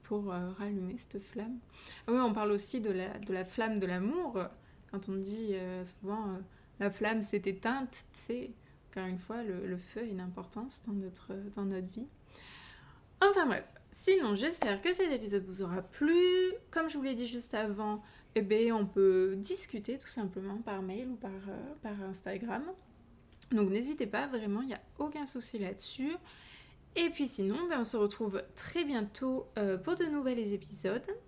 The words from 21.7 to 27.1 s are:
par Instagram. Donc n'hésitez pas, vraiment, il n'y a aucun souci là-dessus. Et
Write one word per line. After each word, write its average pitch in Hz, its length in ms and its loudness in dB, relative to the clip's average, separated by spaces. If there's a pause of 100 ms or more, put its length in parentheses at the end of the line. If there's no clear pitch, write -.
par 208 200 -6
Instagram. 196 600 -4 (880)
Donc 208 200 6
n'hésitez 247 360 0
pas, 220 200 0
vraiment, 220 360 -2
il 269 60 -4
n'y 233 60 -4
a - 80 -12 (160)
aucun 294 280 -4
souci 240 320 -6
là-dessus. 202 560 -4 (840)
Et 339 140 4